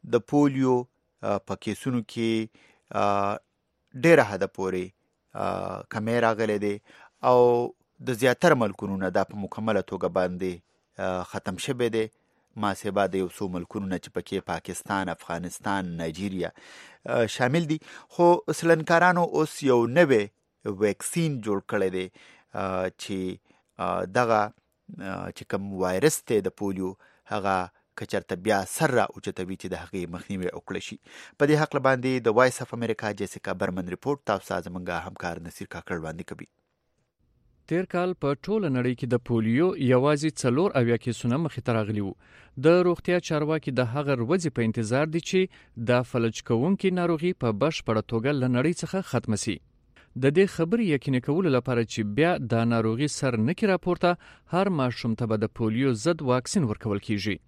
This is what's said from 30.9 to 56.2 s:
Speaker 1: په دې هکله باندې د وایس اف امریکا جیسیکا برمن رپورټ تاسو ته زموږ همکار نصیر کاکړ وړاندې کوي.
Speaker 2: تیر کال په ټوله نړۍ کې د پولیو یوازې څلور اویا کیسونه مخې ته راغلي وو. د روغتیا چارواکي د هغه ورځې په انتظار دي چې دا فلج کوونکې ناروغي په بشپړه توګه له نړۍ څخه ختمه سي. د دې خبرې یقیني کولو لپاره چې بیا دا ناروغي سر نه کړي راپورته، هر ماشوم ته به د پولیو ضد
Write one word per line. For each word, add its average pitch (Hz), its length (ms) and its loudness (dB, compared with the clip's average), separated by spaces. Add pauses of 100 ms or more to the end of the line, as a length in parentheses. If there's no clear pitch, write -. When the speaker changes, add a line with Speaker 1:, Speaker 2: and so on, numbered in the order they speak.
Speaker 1:
په 143 80 4
دې 143 40 2
هکله 151 300 2
باندې 131 400 2
د 117 80 0
وایس 123 340 4
اف 120 120 -10
امریکا 113 380 -4
جیسیکا 98 400 -8
برمن 92 360 -2
رپورټ 139 360 -4
تاسو 98 240 -2
ته 90 120 -2
زموږ 90 300 -10
همکار 85 500 -8
نصیر 85 260 -14
کاکړ - 320 -10
وړاندې 80 240 -10
کوي. - 240 -14 (1200)
Speaker 2:
تیر 175 180 -2
کال 180 300 -2
په 139 200 -2
ټوله 196 340 -2
نړۍ 127 260 0
کې 131 120 -6
د 123 100 0
پولیو 120 600 2
یوازې 139 520 4
څلور 143 460 2
اویا 117 220 4
کیسونه 120 400 -2
مخې 156 240 -4
ته 120 120 -2
راغلي 107 280 0
وو. 98 140 -4 (440)
د 131 80 0
روغتیا 175 540 4
چارواکي 151 500 -2
د 123 100 0
هغه 139 360 0
ورځې 147 340 0
په 123 120 -2
انتظار 117 440 0
دي 160 140 -4
چې 185 280 0 (280)
دا 123 260 2
فلج 117 400 -2
کوونکې 170 480 2
ناروغي 175 420 0
په 120 200 0
بشپړه 110 500 0
توګه 117 300 -2
له 131 140 0
نړۍ 127 260 2
څخه 175 280 -4
ختمه 110 360 -2
سي. 98 240 -4 (560)
د 131 140 4
دې 180 160 4
خبرې 180 340 0
یقیني 139 400 0
کولو 160 280 0
لپاره 123 340 2
چې 113 200 -4
بیا 139 360 2
دا 117 260 0
ناروغي 117 440 0
سر 131 280 -2
نه 113 160 2
کړي 220 140 0
راپورته، 175 500 2 (360)
هر 190 160 2
ماشوم 127 460 0
ته 120 120 -4
به 107 100 0
د 104 80 0
پولیو 117 480 0
ضد 156 300 0